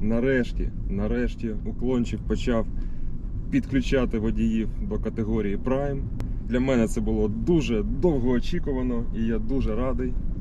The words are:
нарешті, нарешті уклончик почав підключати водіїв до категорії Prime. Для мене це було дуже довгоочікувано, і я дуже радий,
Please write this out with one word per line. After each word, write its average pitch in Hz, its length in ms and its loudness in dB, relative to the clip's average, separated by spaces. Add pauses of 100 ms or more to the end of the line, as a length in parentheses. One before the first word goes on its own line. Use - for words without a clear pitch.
нарешті, 117 680 2 (200)
нарешті 113 600 -2 (160)
уклончик 120 540 0
почав 110 460 0 (840)
підключати 127 680 0
водіїв 110 500 0 (200)
до 107 100 -2
категорії 110 580 -2
Prime. 139 460 0 (460)
Для 123 120 0
мене 123 280 4
це 117 120 -2
було 107 280 2
дуже 113 540 2
довгоочікувано, 127 1200 2 (120)
і 113 80 0
я 113 140 2
дуже 113 380 0
радий, 127 360 0 (280)